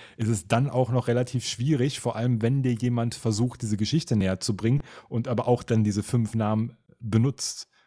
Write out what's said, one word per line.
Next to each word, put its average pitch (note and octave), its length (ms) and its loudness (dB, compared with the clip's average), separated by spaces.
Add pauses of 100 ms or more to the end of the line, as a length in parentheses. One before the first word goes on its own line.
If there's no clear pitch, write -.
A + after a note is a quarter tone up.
(180)
ist A2 100 -2
es A2 200 0
dann C3 220 2
auch B2+ 220 0
noch B2 160 0
relativ A#2+ 380 -2
schwierig, C3+ 560 0
vor A#2 160 -2
allem A#2+ 240 0
wenn C3 220 2
dir B2 100 2
jemand A#2+ 420 0
versucht, A#2 460 -2
diese G#2+ 160 -2
Geschichte A2+ 400 0
näher F#2+ 240 2
zu G2+ 160 -2
bringen A#2 240 2 (260)
und A#2+ 220 -4
aber A#2 180 -2
auch A#2+ 160 2
dann A2 220 2
diese G#2 180 0
fünf A2+ 320 0
Namen A2 400 0 (240)
benutzt, A#2 680 0 (180)